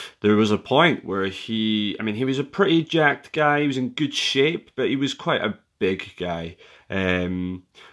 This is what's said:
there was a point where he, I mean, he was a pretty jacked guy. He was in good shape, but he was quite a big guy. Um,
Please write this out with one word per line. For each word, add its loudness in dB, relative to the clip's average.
there 4
was 4
a 4
point 2
where -2
he, -2
I -6
mean, -4
he -4
was -2
a -4
pretty 2
jacked 0
guy. 2
He 0
was -2
in -2
good -4
shape, 0
but 0
he 0
was -2
quite -2
a -2
big -2
guy. -6
Um, -2